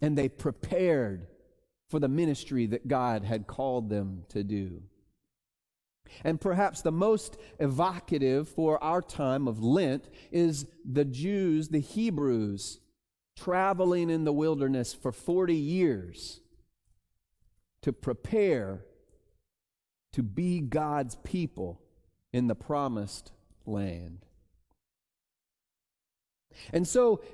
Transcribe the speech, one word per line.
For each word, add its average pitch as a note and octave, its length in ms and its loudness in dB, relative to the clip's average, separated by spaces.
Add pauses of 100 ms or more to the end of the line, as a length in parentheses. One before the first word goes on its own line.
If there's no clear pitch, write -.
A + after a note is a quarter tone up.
And D3 160 2
they C#3 100 4
prepared C3 1000 0 (640)
for D#3 100 0
the C#3 100 2
ministry C#3 580 0
that A#2+ 220 -4
God B2 340 0
had G#2+ 240 -2
called B2+ 420 -2
them G2 400 -4
to G#2 140 -4
do. G2 380 -4 (1400)
And D#3+ 160 0
perhaps F#3 420 0
the E3 100 0
most G3+ 440 0 (240)
evocative D3+ 880 0
for D#3 340 0
our E3+ 200 0
time C#3 440 -2
of A2 160 -2
Lent C#3 460 2 (240)
is D#3+ 340 2 (200)
the C#3+ 180 2
Jews, D#3 640 0
the D#3 140 0
Hebrews, C3 1000 -2 (560)
traveling F3+ 720 2
in D#3+ 140 2
the D3+ 80 2
wilderness C#3 600 2
for - 180 -4
forty F3 460 2
years C#3+ 840 0 (1400)
to C#3+ 100 0
prepare B2 960 0 (1300)
to C3+ 100 -2
be E3+ 380 -2
God's D3 600 -2
people F#2 580 -6 (500)
in B2 160 0
the A2 80 0
promised B2+ 800 -6 (320)
land. F#2 600 -8 (2500)
And E3+ 160 2
so A#3+ 340 4 (120)